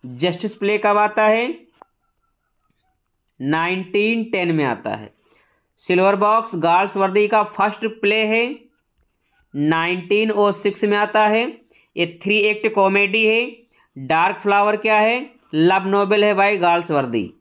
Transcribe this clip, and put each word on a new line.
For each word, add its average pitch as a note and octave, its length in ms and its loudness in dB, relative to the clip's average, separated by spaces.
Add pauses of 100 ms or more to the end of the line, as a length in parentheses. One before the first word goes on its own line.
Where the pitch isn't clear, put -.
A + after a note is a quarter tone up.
जस्टिस D#3+ 520 -4
प्ले G#3 220 -2
कब G#3 200 2
आता G#3+ 280 2
है? A3+ 220 2 (1900)
नाइनटीन F#3 920 -2
टेन F3 240 -2
में D#3 100 0
आता G#2+ 300 -4
है। G#2+ 160 -16 (680)
सिल्वर F#3 380 2
बॉक्स G#3+ 460 0
गार्ल्सवर्दी G3 640 2
का G#3+ 220 2
फर्स्ट G#3 360 -4 (160)
प्ले G#3+ 260 0
है, A3+ 180 0 (1080)
नाइनटीन F3 760 -2
ओ G#3 220 2
सिक्स - 300 -4
में G#3 140 0
आता G#3+ 300 2
है। A3 160 0 (520)
ये E3+ 280 -4
थ्री G#3 220 0
एक्ट G#3+ 300 -2
कॉमेडी G3+ 500 2
है। A3+ 160 2 (540)
डार्क D#3+ 460 0
फ्लावर G3+ 360 2
क्या G#3+ 220 0
है? A3+ 180 2 (360)
लव F3+ 340 2
नॉवेल G3+ 360 2
है G#3 100 4
भाई G3 240 2
गार्ल्सवर्दी। D#3+ 840 0